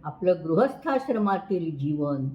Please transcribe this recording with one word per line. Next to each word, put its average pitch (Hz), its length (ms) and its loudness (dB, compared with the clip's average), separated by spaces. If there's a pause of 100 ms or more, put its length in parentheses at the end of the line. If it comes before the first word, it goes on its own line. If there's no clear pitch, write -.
आपलं 180 300 0 (100)
गृहस्थाश्रमातील 196 1300 0
जीवन 143 580 -2